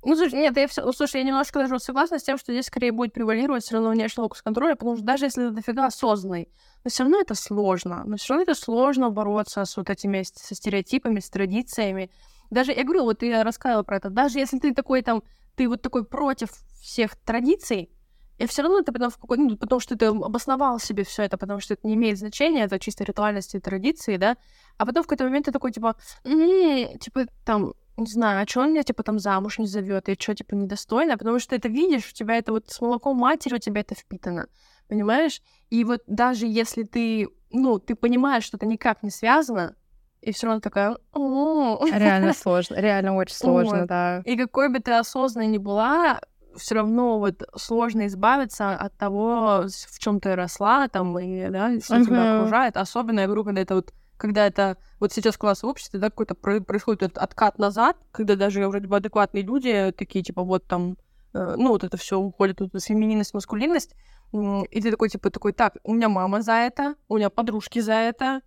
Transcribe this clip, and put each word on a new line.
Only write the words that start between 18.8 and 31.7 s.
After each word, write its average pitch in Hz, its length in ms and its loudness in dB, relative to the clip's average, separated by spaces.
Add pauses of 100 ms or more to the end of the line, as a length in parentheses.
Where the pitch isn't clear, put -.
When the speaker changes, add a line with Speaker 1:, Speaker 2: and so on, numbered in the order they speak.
Speaker 1:
ты 285 120 -2
потом 247 180 -2
в - 80 -18
какой-, - 200 -4
ну, 254 200 4
потому 247 220 0
что - 160 -6
ты 226 100 4
обосновал 240 720 0
себе 202 240 -4
все - 200 -6
это, 190 120 -4
потому 202 240 -6
что 208 140 -4
это - 120 -8
не 214 80 2
имеет 214 240 2
значения, 247 460 0
это 190 140 -2
чисто - 260 -6
ритуальности 202 540 -4
и - 20 -8
традиции, 196 560 -2
да, 202 200 2 (420)
а 208 80 0
потом 254 160 0
в 320 40 -4
какой-то 269 180 0
момент 269 220 0
ты 277 60 -2
такой, 262 200 -2
типа, 226 220 -2 (300)
"М, 320 720 4
типа, 247 280 -4 (180)
там, 208 300 0 (240)
не 226 80 -2
знаю, 214 360 0
а 208 40 -2
че 247 160 0
он 294 100 4
меня, 311 100 2
типа, 233 200 -4
там 214 160 -2
замуж 196 400 -2
не 220 80 0
зовет, 196 420 -4
я 196 80 0
че, - 180 -4
типа, - 220 -10
недостойна?" 214 640 0
Потому 226 200 0
что - 120 -6
ты 262 60 -2
это 233 120 -2
видишь, 277 420 2